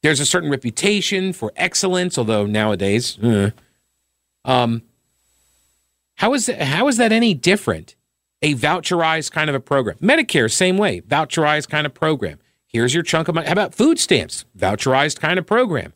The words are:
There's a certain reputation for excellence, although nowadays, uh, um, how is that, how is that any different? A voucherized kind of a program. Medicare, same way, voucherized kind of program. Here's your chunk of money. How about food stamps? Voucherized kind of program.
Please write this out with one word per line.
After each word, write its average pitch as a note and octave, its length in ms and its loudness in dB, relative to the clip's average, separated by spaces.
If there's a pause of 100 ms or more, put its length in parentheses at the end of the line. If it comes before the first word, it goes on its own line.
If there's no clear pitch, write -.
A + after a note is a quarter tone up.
There's D3 180 2
a D3 60 0
certain E3 240 0
reputation F#3 800 -2
for A2 240 -8
excellence, F3+ 640 -2
although G#2+ 300 0
nowadays, G#2+ 720 0
uh, G#2+ 320 2 (920)
um, A#2+ 380 0 (1300)
how A3+ 180 0
is B3+ 140 -2
that, G#3 120 -4
how D#3+ 280 0
is B3+ 100 0
that A3+ 140 4
any A3+ 240 2
different? B2 600 0 (460)
A D3+ 140 0
voucherized D#3+ 760 -2
kind D#3 160 -2
of C#3+ 80 -2
a C3 40 -2
program. C3 420 -2
Medicare, F3 500 2
same F#3 280 2
way, B2+ 220 -2
voucherized D3+ 680 0
kind D3+ 160 -2
of C#3+ 80 -6
program. A#2+ 460 -2 (260)
Here's A#2+ 300 0
your E3+ 80 0
chunk D#3+ 240 0
of E3+ 80 -2
money. D#3+ 100 -2
How D3+ 80 0
about G3 220 -2
food D4 240 2
stamps? - 460 -2 (120)
Voucherized B2+ 600 0
kind E3 180 0
of F3 80 -4
program. F3+ 500 -2